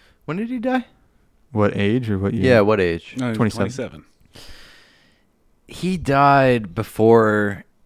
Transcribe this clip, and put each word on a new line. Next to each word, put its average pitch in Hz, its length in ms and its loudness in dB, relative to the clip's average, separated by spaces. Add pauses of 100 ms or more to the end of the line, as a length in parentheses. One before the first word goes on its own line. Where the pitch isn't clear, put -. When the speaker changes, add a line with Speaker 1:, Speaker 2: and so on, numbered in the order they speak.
(260)
Speaker 1:
when 156 120 -8
did 226 120 -6
he 254 100 -8
die? 254 260 -4 (680)
Speaker 2:
What 101 240 0
age 110 340 -2
or 101 100 -2
what 98 160 -2
year? 127 180 2
Speaker 1:
Yeah, 110 80 6
what 104 180 2
age? 85 380 -4
Speaker 3:
No, 131 80 -6
he 120 40 -4
was 110 80 -6
Speaker 2:
Twenty-seven. 110 340 -2
Speaker 3:
twenty-seven. 117 340 -12 (1600)
Speaker 1:
He 185 300 -6
died 135 800 2
before 107 880 2 (200)